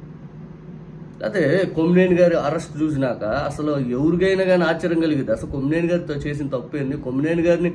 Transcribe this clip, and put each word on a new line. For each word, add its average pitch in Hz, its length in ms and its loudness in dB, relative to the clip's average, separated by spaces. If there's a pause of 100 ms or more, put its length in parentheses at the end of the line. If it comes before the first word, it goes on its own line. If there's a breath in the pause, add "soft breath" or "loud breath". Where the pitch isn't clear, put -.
(1200)
అయితే 185 520 0
కొమ్మినేని 175 400 4
గారి 170 200 6
అరెస్ట్ 151 480 -2
చూసినాక 135 400 0
అసలు 143 480 -2
ఎవరికైనా 165 720 2
కానీ 185 200 4
ఆశ్చర్యం 165 360 0
కలిగింది, 143 320 0
అసలు - 200 -4
కొమ్మినేని 147 360 0
గారితో 170 260 -2
చేసిన 143 340 -4
తప్పు 135 300 -6
ఏంది? 131 200 -4
కొమ్మినేని 147 440 -2
గారిని 175 340 2